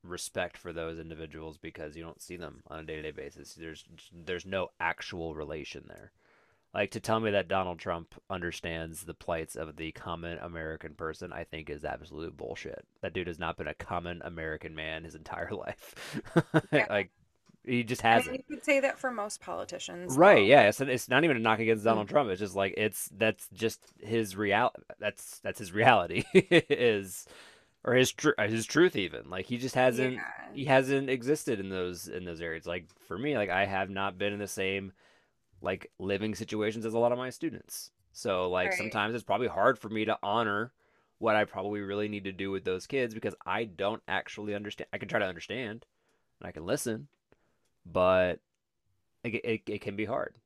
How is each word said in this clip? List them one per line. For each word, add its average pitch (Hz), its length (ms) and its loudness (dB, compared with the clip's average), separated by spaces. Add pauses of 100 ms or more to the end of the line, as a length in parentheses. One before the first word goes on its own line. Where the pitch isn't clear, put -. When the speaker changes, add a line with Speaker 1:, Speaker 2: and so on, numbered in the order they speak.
Speaker 1:
respect 87 540 -6
for 87 140 -12
those 82 280 -6
individuals 80 580 -12
because 78 400 -12
you 82 60 -12
don't 82 180 -16
see 87 160 -14
them 80 300 -14
on 80 120 -12
a 78 40 -12
day-to-day 78 280 -8
basis. 71 440 -14
There's, 80 280 -14 (300)
there's 85 320 -8
no 95 240 -4 (100)
actual 82 560 -4
relation 76 520 -10
there. - 240 -20 (640)
Like, 101 180 0
to 113 80 -6
tell 110 200 0
me 110 120 0
that 95 180 2
Donald 92 300 -2
Trump 85 360 -6 (140)
understands 82 760 -6
the 82 80 -12
plights 82 420 -6
of 78 220 -8
the 80 160 -8
common 85 460 -8
American 80 560 -10
person, 80 380 -8
I 85 120 -8
think 78 240 -12
is 76 160 -10
absolute 76 520 -10
bullshit. - 480 -12 (160)
That 90 120 -6
dude 90 140 -2
has 82 120 -8
not 82 180 -4
been 76 100 -8
a 78 80 -6
common 87 480 -6
American 80 520 -8
man 80 300 -8
his 80 100 -16
entire 82 360 -8
<laughs> - 20 -6
life. - 680 -10 (220)
<laughs> - 280 0
Speaker 2:
Yeah. 139 180 4
Speaker 1:
Like, 101 220 0 (540)
he 120 180 0
just 120 220 -4
Speaker 2:
I 113 40 8
mean, 117 80 8
Speaker 1:
hasn't. - 200 0
Speaker 2:
you - 60 -10 (120)
could - 100 -14
say 277 160 4
that 269 180 0
for 262 120 -4
most 208 300 -8
politicians, 175 720 -8
Speaker 1:
Right, 185 200 12
Speaker 2:
though. 113 100 10
Speaker 1:
yeah, 131 240 12
it's, - 120 -2
it's 127 280 -2
not 131 140 6
even 151 140 4
a - 20 -2
knock 110 200 4
against 110 240 4
Donald 107 240 4
Speaker 2:
Mm. - 40 -10
Speaker 1:
Trump. 143 180 4
It's 92 100 -2
just, 98 160 -4
like, 98 220 2
it's, - 380 -2
that's 107 380 0
just - 260 -2 (200)
his 107 360 -2
real-, 104 360 4 (280)
that's, - 400 -8
that's 98 200 -8
his 95 120 -10
reality 101 580 6
<laughs> - 40 -20
is, 120 920 4 (580)
or 123 120 2
his 127 160 6
tr-, 147 260 2
uh, 104 100 2
his 110 180 0
truth 175 300 4
even. 76 340 -4
Like, 90 180 -6
he 123 100 -4
just 127 180 -4
hasn't, 127 400 4
Speaker 2:
Yeah. 98 80 -8 (300)
Speaker 1:
he 139 120 -6
hasn't 135 440 4
existed 127 500 0
in 95 100 -6
those, 90 380 -4
in 90 180 -8
those 82 160 -8
areas. 82 260 -6
Like, 87 180 -6 (220)
for 87 100 -8
me, 139 200 -2
like, 104 120 0
I 95 160 4
have 98 240 -2
not 98 280 -4
been 101 160 -2
in 101 60 -8
the 101 80 -6
same, 95 460 -4 (680)
like, - 380 -6
living 98 360 -2
situations 107 500 -4
as 110 80 -4
a 117 60 2
lot 120 120 4
of 123 60 0
my 127 140 -6
students. - 600 -10 (220)
So, 92 360 0
like, 90 200 2
Speaker 2:
Right. 185 80 -2
Speaker 1:
sometimes 110 380 -2
it's 113 80 -6
probably 110 240 0
hard 110 320 4
for 107 100 -12
me 107 160 -2
to 107 180 0
honor 107 480 0 (460)
what 107 180 2
I 107 100 4
probably 104 360 -6
really 101 280 -2
need 101 160 -8
to 95 60 -4
do 98 200 -6
with 95 140 -4
those 92 220 -2
kids 123 260 0
because 107 220 -6 (100)
I 101 200 -2
don't 101 420 -4
actually 104 460 -4
understand. 104 400 -8
I 101 40 -8
can 107 100 -8
try 110 120 0
to 101 60 2
understand, 104 600 -8 (540)
and 87 80 -12
I 90 40 -10
can 78 140 -10
listen, 123 420 -4 (800)
but 90 540 4 (840)
it, 117 120 -4
it, 113 320 -2
it 104 140 -6
can 101 140 -8
be 104 100 -2
hard - 300 -4 (100)